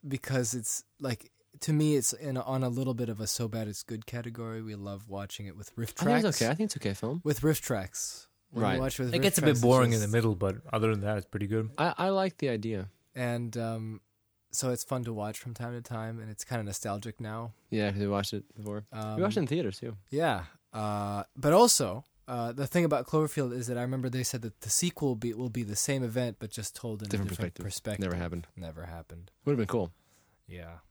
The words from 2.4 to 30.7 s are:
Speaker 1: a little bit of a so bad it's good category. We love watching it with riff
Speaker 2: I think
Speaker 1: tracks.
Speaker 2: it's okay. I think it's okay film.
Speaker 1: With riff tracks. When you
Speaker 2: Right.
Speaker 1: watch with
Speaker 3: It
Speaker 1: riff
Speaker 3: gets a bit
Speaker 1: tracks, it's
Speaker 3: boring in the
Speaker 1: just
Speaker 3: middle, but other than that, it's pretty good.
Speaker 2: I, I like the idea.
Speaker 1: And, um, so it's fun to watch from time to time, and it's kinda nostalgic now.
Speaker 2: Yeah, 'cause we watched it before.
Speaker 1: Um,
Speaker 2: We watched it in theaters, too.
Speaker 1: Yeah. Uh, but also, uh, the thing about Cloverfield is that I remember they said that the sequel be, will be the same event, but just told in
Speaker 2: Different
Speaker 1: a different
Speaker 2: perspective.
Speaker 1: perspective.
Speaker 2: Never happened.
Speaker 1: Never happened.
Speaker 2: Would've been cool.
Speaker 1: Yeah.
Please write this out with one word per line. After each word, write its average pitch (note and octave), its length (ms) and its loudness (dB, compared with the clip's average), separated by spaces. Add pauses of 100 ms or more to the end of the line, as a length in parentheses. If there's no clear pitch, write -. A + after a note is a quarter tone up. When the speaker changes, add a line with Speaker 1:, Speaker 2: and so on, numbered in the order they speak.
Speaker 1:
a B2+ 60 2
little B2+ 240 0
bit A#2 160 -2
of G#2+ 100 -4
a A2 80 -2
so A#2 200 -2
bad A2 200 -2
it's G#2 160 -8
good A2 220 -8
category. A#2 560 -8
We G#2+ 140 -8
love G2+ 340 -8
watching G2 380 -8
it E2+ 100 -14
with G2+ 180 -14
riff A#2 140 -4
Speaker 2:
I - 40 -12
think F#3 160 2 (120)
Speaker 1:
tracks. G#3+ 40 2
Speaker 2:
it's D#3+ 160 2
okay. A#2 100 4
I D#3 40 2
think G#3 120 0
it's - 100 -4
okay G2+ 160 0
film. B2+ 300 -4
Speaker 1:
With C#3 200 0
riff D3+ 180 4
tracks. - 680 -4 (240)
When A#2 120 0
you G2+ 80 4
Speaker 2:
Right. F2 80 2
Speaker 1:
watch C3 200 -2
with B2+ 100 0
Speaker 3:
It A#2 40 0
Speaker 1:
riff E3+ 80 4
Speaker 3:
gets G3 160 6
a D#3+ 40 4
bit D3+ 60 4
Speaker 1:
tracks, C#3 120 8
it's - 40 4
Speaker 3:
boring B2 300 8
in A2 60 4
the G#2 60 2
Speaker 1:
just G#2 80 0
Speaker 3:
middle, A2+ 220 6
but G2 220 0 (140)
other A2 200 2
than G#2 100 0
that, G#2+ 160 0
it's F2+ 100 -4
pretty G2+ 200 -2
good. A2 300 0
Speaker 2:
I, D#3+ 200 2
I F#3 120 2
like F#3+ 280 0
the C#3 120 0
idea. G#2+ 400 -2 (240)
Speaker 1:
And, A#2+ 440 -2
um, A2+ 440 -4 (500)
so - 200 0
it's A#2+ 140 -2
fun B2+ 180 -2
to A#2 100 -4
watch G#2+ 260 -4
from A#2+ 140 -10
time A#2+ 200 -8
to A#2+ 80 -8
time, A2+ 380 -6
and A2 120 -10
it's - 140 -10
kinda A#2 180 -4
nostalgic G2+ 560 -6
now. A2 320 -8 (180)
Speaker 2:
Yeah, G#2 220 2
'cause G2 80 -2
we G#2 80 2
watched G2+ 260 0
it G2+ 100 -4 (120)
before. G#2 380 -8
Speaker 1:
Um, G#2+ 240 -4
Speaker 2:
We F3 60 2
watched G3+ 140 2
it G3 40 2
in C#3 60 0
theaters, C3 320 -2
too. A2+ 180 -8 (120)
Speaker 1:
Yeah. C3 360 2 (260)
Uh, G2+ 520 -2 (120)
but C#3 180 4
also, C#3+ 520 6 (220)
uh, A#2+ 260 -2
the C#3 140 -2
thing F3 180 4
about C#3+ 220 4
Cloverfield D3+ 460 0
is B2 140 -4
that A#2+ 100 -2
I A#2+ 40 -2
remember B2+ 280 -2
they B2+ 140 -2
said A#2+ 200 -4
that A2 180 -10
the A2 80 -10
sequel D3 460 2
be, A2+ 180 -2
will A#2+ 160 -4
be A#2 140 -4
the G#2 120 -4
same C3+ 280 0
event, A#2+ 360 -2
but A2+ 120 -8
just - 240 -10
told G#2+ 260 -8
in G#2 80 -8
Speaker 2:
Different G2 220 -2
Speaker 1:
a F2+ 40 -4
different F2 200 -4
Speaker 2:
perspective. F2+ 100 -10
Speaker 1:
perspective. G2+ 400 -6
Speaker 2:
Never F2 100 0
happened. F2 400 -4
Speaker 1:
Never E2 300 -10
happened. E2+ 460 -14 (120)
Speaker 2:
Would've C#3+ 140 2
been G#2+ 100 0
cool. F#2+ 240 0 (560)
Speaker 1:
Yeah. E2 300 -14 (140)